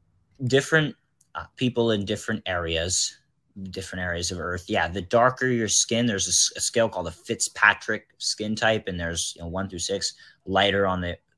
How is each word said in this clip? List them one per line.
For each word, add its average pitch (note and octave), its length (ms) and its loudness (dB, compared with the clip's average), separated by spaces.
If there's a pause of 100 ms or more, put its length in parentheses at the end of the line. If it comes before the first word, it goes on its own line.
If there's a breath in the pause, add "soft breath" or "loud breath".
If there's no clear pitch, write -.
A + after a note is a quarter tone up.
(440)
different, C#3 500 2 (400)
uh, F2 120 -10 (100)
people A#2+ 340 2
in G#2 140 2
different G#2 420 -4
areas, F2 720 -2 (520)
different F#2 340 -8
areas F2 260 -4
of F2+ 80 -6
Earth, F2 300 -6
yeah, F#2+ 180 0
the F2+ 160 -6
darker B2 460 4
your A#2+ 200 0
skin, A#2 380 2
there's G2 220 0
a - 20 -2
s-, - 260 2
a - 40 -6
scale A2+ 280 2
called F2+ 200 -6
a - 20 -8
Fitzpatrick - 960 0 (120)
skin G#2+ 360 -4
type, A2 320 2
and F2+ 140 -4
there's, E2+ 340 -4
you E2+ 80 -16
know, E2 60 -8
one F#2+ 200 -4
through F2+ 120 -8
six, - 340 -4 (320 loud breath)
lighter G2 400 4
on F#2 140 0
the, F2 180 -4 (200)